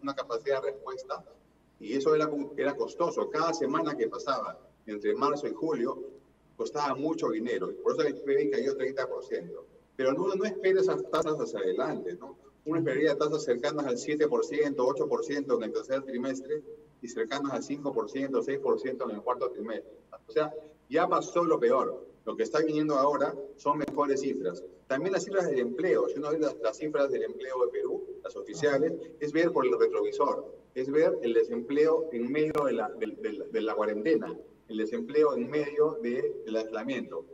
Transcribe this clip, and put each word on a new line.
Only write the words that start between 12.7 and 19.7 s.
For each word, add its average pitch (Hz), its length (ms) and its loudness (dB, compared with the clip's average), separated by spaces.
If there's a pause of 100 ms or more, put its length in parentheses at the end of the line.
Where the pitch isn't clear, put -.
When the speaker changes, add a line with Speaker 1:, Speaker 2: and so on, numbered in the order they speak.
Speaker 1:
esperaría 143 380 2
tasas 151 280 0
cercanas 139 420 0
al 123 100 0
siete 151 320 0
por 113 160 2
ciento, 143 420 0
ocho 123 220 0
por 113 160 0
ciento 135 320 0
en 110 60 -2
el 107 100 -4
tercer 131 300 -2
trimestre 135 600 -4 (380)
y - 80 -10
cercanas 143 440 -4
al 117 100 -4
cinco 143 300 -4
por 110 180 -2
ciento, 135 320 -2
seis 139 160 -2
por 113 200 2
ciento 123 300 -4
en 104 80 -6
el 104 60 -10
cuarto 120 280 -2
trimestre. 107 460 -8 (300)